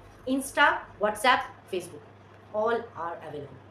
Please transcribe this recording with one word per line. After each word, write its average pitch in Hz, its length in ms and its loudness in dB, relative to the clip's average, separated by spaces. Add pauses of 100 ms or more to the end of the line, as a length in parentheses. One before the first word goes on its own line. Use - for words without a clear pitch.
(260)
Insta, 277 460 4 (280)
WhatsApp, 214 380 4 (320)
Facebook, 165 340 -8 (500)
all 220 200 2
are 160 540 -6
available। 143 260 -12 (160)